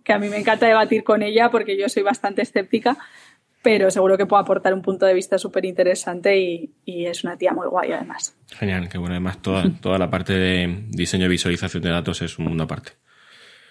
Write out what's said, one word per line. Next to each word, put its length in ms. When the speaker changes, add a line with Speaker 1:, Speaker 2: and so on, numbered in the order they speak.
Speaker 1:
que 80
a 80
mí 80
me 100
encanta 300
debatir 380
con 180
ella 260
porque 280
yo 100
soy 160
bastante 380
escéptica, 560
pero 280
seguro 260
que 120
puede 160
aportar 320
un 80
punto 240
de 80
vista 240
súper 260
interesante 720
y, 320
y 220
es 160
una 120
tía 160
muy 140
guay, 280
además. 420
Speaker 2:
Genial, 420
que 100
bueno, 160
además 260
toda, 220
Speaker 1:
<laughs> 60
Speaker 2:
toda 160
la 100
parte 260
de 560
diseño 360
y 40
visualización 520
de 80
datos 320
es 160
un 80
mundo 200
aparte. 260